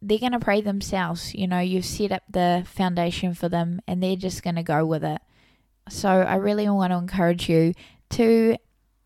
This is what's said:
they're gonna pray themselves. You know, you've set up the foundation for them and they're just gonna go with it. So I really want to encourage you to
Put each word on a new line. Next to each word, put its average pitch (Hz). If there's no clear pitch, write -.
they're 208
gonna 240
pray 214
themselves. 196
You 185
know, 180
you've 180
set 202
up 190
the 180
foundation 175
for 175
them 170
and 180
they're 185
just 185
gonna 170
go 160
with 160
it. 156
So -
I 185
really 208
want 190
to 180
encourage 175
you 165
to 226